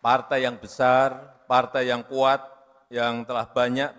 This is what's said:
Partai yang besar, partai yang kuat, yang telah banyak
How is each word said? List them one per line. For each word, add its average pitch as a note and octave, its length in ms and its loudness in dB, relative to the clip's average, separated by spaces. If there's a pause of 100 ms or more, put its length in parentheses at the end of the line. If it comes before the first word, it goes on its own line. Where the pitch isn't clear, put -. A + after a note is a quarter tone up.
Partai B2+ 480 0
yang A#2 80 -8
besar, C3 880 0
partai B2+ 480 0
yang A#2+ 80 -4
kuat, C3+ 400 0 (480)
yang A#2 400 -2
telah A#2 160 -4
banyak B2+ 540 -2